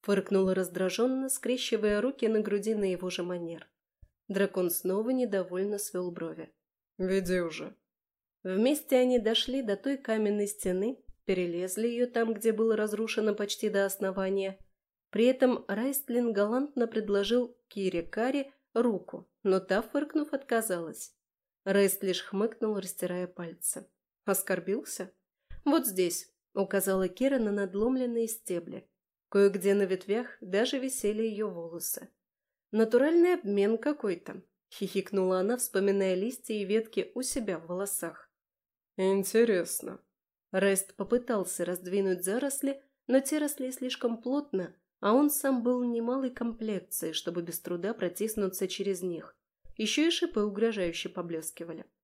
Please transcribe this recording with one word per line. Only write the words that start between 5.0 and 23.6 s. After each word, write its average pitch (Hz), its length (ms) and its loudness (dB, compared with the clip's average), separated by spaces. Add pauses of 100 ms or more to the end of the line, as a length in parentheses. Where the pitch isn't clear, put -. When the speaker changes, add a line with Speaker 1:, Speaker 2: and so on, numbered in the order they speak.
Speaker 1:
недовольно 202 680 0
свёл 180 340 -4
брови. 165 360 -8 (500)
Speaker 2:
«Веди 185 420 2
уже». 160 340 -6 (680)
Speaker 1:
Вместе 240 520 2
они 254 220 6
дошли 226 440 0
до 208 140 0
той 269 220 -2
каменной 208 480 0
стены, 196 560 -2 (220)
перелезли 185 640 -2
её 240 180 2
там, 226 260 0
где 220 200 2
было 220 240 2
разрушено 214 580 0
почти 208 340 -2
до 196 160 2
основания. 190 760 -2 (520)
При 226 160 4
этом 254 420 4
Райстлин 240 640 0
галантно 233 540 2
предложил 214 680 0 (120)
Кире 180 340 -2
Кари 269 500 -2 (200)
руку, 226 560 0 (140)
но 190 180 4
та, 190 220 0
фыркнув, 294 500 -2
отказалась. 214 800 -4 (520)
Райст 196 400 4
лишь 180 180 0
хмыкнул, 214 560 -2
растирая 180 480 -4
пальцы. - 600 -8 (380)